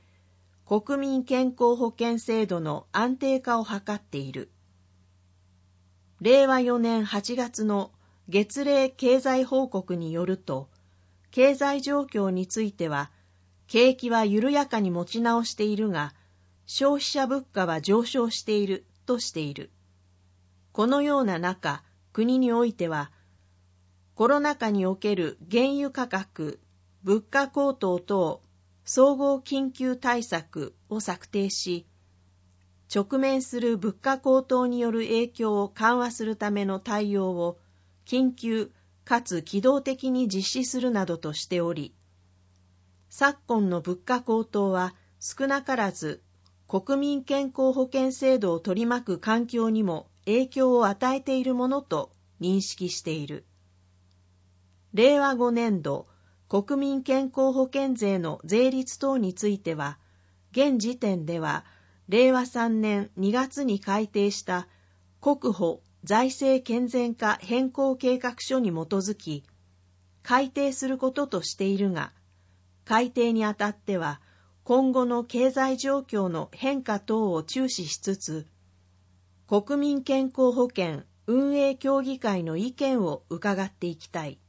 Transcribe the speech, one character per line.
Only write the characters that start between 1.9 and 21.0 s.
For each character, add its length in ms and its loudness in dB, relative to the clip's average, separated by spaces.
険 280 -2
制 280 0
度 140 -2
の 320 -4
安 260 0
定 220 0
化 200 -2
を 40 -6
図 100 -6
っ 80 -6
て 160 -12
い 160 -8
る。 180 -12
令 240 8
和 140 4
四 200 2
年 240 2
八 320 -4
月 280 -4
の 280 -2
月 360 0
例 240 4
経 320 2
済 240 0
報 240 0
告 260 -6
に 160 -6
よ 140 -4
る 140 -2
と、 320 -8
経 240 4
済 280 -2
状 200 -2
況 280 -4
に 160 -4
つ 160 -6
い 100 -4
て 160 -6
は、 220 -4
景 280 6
気 140 -6
は 160 2
緩 260 2
や 160 2
か 140 -2
に 100 0
持 140 -4
ち 160 -6
直 240 2
し 100 -8
て 100 -2
い 120 0
る 140 -2
が、 240 -4
消 280 2
費 100 -2
者 220 0
物 260 -2
価 140 0
は 160 -2
上 240 2
昇 240 -2
し 120 -8
て 140 -2
い 100 2
る 200 -4
と 140 -2
し 140 -8
て 80 -6
い 120 -6
る。 180 -14
こ 140 0
の 160 2